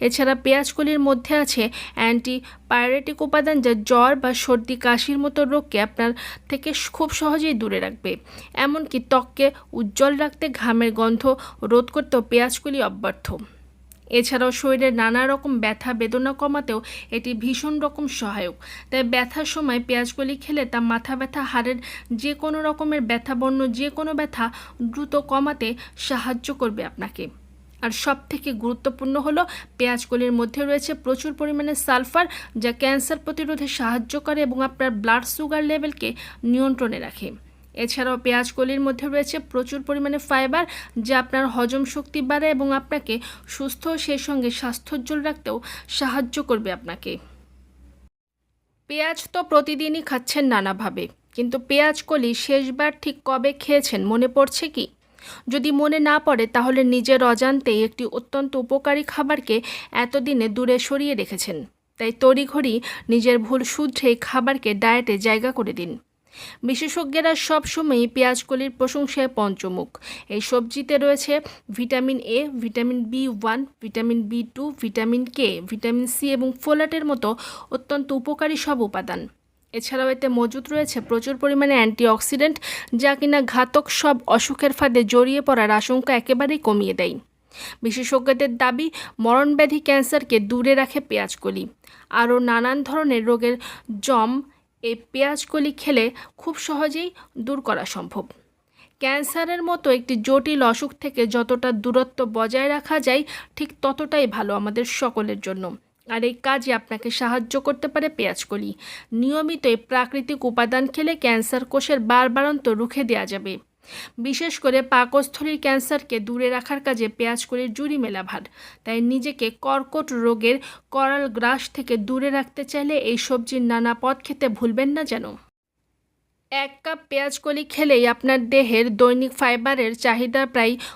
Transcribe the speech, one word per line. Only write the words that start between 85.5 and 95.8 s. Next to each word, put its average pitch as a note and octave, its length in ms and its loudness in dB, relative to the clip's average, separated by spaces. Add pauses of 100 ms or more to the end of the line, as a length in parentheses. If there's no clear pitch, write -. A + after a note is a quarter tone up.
আশঙ্কা B3+ 440 2
একেবারেই C4 440 2
কমিয়ে G#3 360 2
দেয়। F3 200 -2 (680)
বিশেষজ্ঞদের B3 760 0
দাবি, B3+ 340 0 (300)
মরণব্যাধি D4 600 4
ক্যান্সারকে C4+ 600 2
দূরে A#3+ 340 2
রাখে C4+ 260 0
পেঁয়াজকলি। G3 640 -4 (440)
আরও A#3 280 4
নানান B3 440 2
ধরনের C4 420 0
রোগের A#3+ 340 2 (420)
জম B3 420 2 (400)
এই A#3 140 -4 (160)
পেঁয়াজকলি C#4+ 600 0
খেলে B3 380 0 (260)